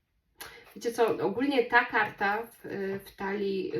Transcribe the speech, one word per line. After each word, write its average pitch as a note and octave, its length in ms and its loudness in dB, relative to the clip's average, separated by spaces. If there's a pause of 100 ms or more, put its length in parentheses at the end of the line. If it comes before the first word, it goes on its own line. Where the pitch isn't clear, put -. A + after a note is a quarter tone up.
(760)
Wiecie A#3 160 -4
co, A3 340 2
ogólnie B3 380 2
ta A#3+ 200 6
karta G#3+ 580 0
w, - 220 -16 (400)
w - 120 -20
talii G3 640 -4